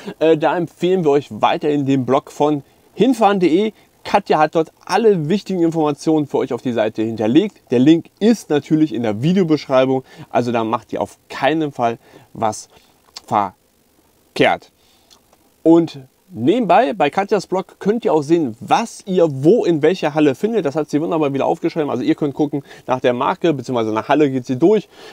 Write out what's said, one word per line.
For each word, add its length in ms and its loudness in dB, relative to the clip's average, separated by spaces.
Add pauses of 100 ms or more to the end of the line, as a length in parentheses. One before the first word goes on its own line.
(200)
Äh, 160 4
da 220 -2
empfehlen 480 -2
wir 60 4
euch 180 0
weiterhin 560 -2
den 200 0
Blog 280 -2
von 300 0 (320)
hinfahren 440 2
punkt 160 2
de. 160 0 (320)
Katja 360 0
hat 160 0
dort 180 -2 (100)
alle 460 0
wichtigen 340 -2
Informationen 640 0
für 120 -2
euch 120 -4
auf 100 -6
die 120 -4
Seite 280 -2
hinterlegt. 600 0 (100)
Der 80 2
Link 300 4 (100)
ist 300 2
natürlich 440 0
in 100 -6
der 180 -4
Videobeschreibung, 840 2 (260)
also 220 -2
da 140 0
macht 260 -4
ihr 100 -4
auf 160 -8 (120)
keinen 420 -2
Fall 260 -4 (360)
was 340 -6 (580)
verkehrt. 1500 -4 (880)
Und 380 2 (300)
nebenbei, 640 0
bei 160 -2
Katjas 360 -4
Blog 340 -8
könnt 260 -4
ihr 80 0
auch 80 2
sehen, 400 0
was 440 -4
ihr 220 0 (160)
wo 220 4
in 160 0
welcher 320 0
Halle 200 2
findet. 320 -4
Das 100 -4
hat 140 -4
sie 120 -2
wunderbar 320 -2
wieder 120 -2
aufgeschrieben. 440 -4
Also 120 -4
ihr 140 0
könnt 180 -6
gucken 300 -4 (240)
nach 140 -4
der 120 0
Marke, 400 -2
beziehungsweise 380 -4
nach 160 -4
Halle 240 2
geht 140 -6
sie 100 -4
durch. 320 2 (260)